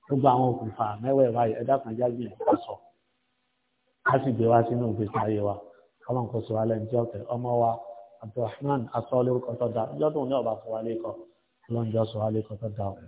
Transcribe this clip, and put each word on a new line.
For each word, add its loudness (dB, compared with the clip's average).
Gbogbo 4
àwọn 6
okùnfà -2
mẹ́wẹ̀ẹ̀wá 4
yìí, 2
ẹ -6
dákun, 0
ẹ -6
já 0
gbìyànjú -6
ká 4
sọ. -8
Ká 4
sì 2
gbé 2
wá 8
sínú 0
ìgbésí -2
ayé 0
wa. 0
Ọlọ́run -2
kò -4
sọ -8
wá 0
lẹ́nu 0
tí -2
ọ̀tẹ̀. 0
Ọmọ -4
wa, 4
Abdulrahman, -2
a -4
sọ -4
lórúkọ 2
tó -2
dáa. -2
Ọjọ́ 0
tóun -2
ní 0
ọba 0
sọ -16
wá -4
lẹ́kọ̀ọ́, -6
Ọlọ́run -2
jọ 2
sọ -4
wá 0
lẹ́kọ̀ọ́ -4
tó -6
dáa -4
o. -6